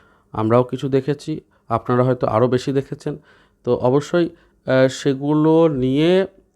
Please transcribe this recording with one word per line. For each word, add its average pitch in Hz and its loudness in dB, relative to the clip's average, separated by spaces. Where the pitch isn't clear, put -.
আমরাও 113 2
কিছু 131 -8
দেখেছি, 143 -4
আপনারা 123 0
হয়তো 127 0
আরও 110 2
বেশি 123 -2
দেখেছেন। 139 -6
তো 123 -2
অবশ্যই, 143 0
আহ, - -2
সেগুলো 151 2
নিয়ে 151 0